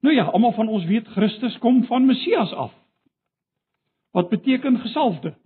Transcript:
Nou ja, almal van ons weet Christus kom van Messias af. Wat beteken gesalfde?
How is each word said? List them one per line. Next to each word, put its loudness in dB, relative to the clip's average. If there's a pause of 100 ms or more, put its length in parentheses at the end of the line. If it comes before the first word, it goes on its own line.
Nou 4
ja, 2
almal 2
van -2
ons -2
weet -2
Christus -2
kom 4
van 2
Messias 0
af. -8 (1400)
Wat 0
beteken 0
gesalfde? -4 (120)